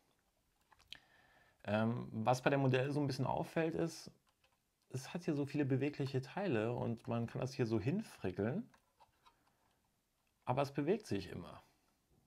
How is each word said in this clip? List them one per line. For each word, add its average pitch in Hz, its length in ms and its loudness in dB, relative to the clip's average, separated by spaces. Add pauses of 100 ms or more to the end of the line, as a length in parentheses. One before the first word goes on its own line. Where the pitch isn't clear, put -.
(1600)
Ähm, 113 480 2
was 117 300 2
bei 147 80 4
dem 139 100 4
Modell 131 300 4
so 143 100 2
ein 143 60 2
bisschen 131 180 0
auffällt, 165 500 0
ist, 165 360 -2 (800)
es - 240 -8
hat 175 100 -8
hier 165 80 0
so 143 140 0
viele 143 180 0
bewegliche 135 560 0
Teile 123 540 0
und 117 340 -4
man 117 200 0
kann 127 120 -6
das 127 140 -2
hier 127 100 2
so 110 160 2
hinfrickeln, 131 880 -2 (1800)
aber 131 160 0
es 139 120 0
bewegt 170 340 0
sich 95 240 -4
immer. 85 320 -12 (640)